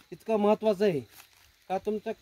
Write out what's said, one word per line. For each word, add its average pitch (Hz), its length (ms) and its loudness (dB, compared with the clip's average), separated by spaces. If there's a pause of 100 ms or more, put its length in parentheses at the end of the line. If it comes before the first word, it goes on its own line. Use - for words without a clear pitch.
(120)
इतकं 214 240 -4
महत्त्वाचं 208 480 2
आहे 165 160 2 (680)
का 185 100 -2
तुमचं 214 440 -6